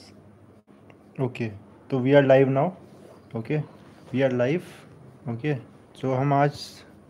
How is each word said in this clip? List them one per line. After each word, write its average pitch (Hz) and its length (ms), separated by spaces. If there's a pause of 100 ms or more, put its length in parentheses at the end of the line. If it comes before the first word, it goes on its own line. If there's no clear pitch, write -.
(1160)
ओके, 120 340 (380)
तो 135 100
we 135 200
are 139 80
live 135 300
now, 156 120 (680)
Okay, 147 220 (540)
we 131 160
are 123 60
live, 135 420 (520)
Okay। 120 240 (480)
तो 131 120
हम 139 200
आज 143 280 (480)